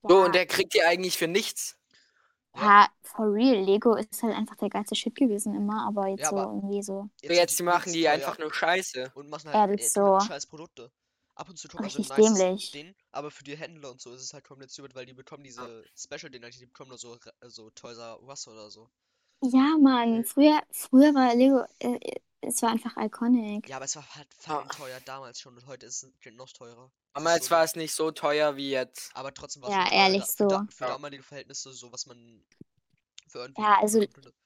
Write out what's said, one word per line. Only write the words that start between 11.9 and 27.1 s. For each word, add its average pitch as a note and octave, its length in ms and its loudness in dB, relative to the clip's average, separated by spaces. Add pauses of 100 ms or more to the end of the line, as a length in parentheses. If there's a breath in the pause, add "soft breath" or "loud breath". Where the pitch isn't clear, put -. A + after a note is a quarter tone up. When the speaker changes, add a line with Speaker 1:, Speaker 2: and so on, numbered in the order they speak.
Speaker 3:
so - 80 -8
ein G#3+ 40 -4
Speaker 2:
Richtig - 160 -4
Speaker 3:
nices G#3+ 220 6
Speaker 2:
dämlich. F#3 320 0
Speaker 3:
Ding, D#3 220 -16 (180)
aber C#3+ 180 -10
für - 140 -20
die C#3+ 120 -14
Händler D3+ 360 -16
und B2+ 80 -20
so A#2+ 120 -20
ist C3 100 -20
es - 120 -16
halt C#3 100 -20
komplett C3+ 280 -20
stupid, C3+ 240 -20
weil B2+ 100 -16
die B2+ 80 -20
bekommen C#3 300 -20
diese A#2+ 400 -20 (120)
Special-Dinger, C3 540 -18
die B2 160 -20
bekommen C3 220 -20
nur B2 100 -20
so A#2+ 140 -18
Re-, A#2+ 200 -20 (160)
so A2 220 -20
Toys A#2+ 280 -20
R A#2 220 -18
Us C3+ 280 -18
oder A2 200 -20
so. G#2+ 220 -20 (520)
Speaker 2:
Ja, C4+ 380 2
Mann. A#3+ 380 4
Speaker 1:
Mhm. - 60 -4
Speaker 2:
Früher, D4+ 360 4 (120)
früher C#4+ 420 6
war B3+ 220 4
Lego, B3+ 260 6 (160)
äh, B3 220 -4 (420)
es - 200 -6
war A3+ 80 2
einfach A3+ 260 -6
iconic. A3 720 -2
Speaker 3:
Ja, C3+ 80 -12
aber C3 80 -12
es - 100 -8
war D3 220 -18
halt D3 180 -20
fucking D3 360 -8
Speaker 1:
Ah. C#3 40 -12
Speaker 3:
teuer C3 300 -16
damals C3 360 -16
schon B2 160 -20
und A#2+ 100 -20
heute B2+ 200 -20
ist - 160 -14
es C3 300 -20
noch B2+ 180 -20
teurer. B2 400 -20 (220)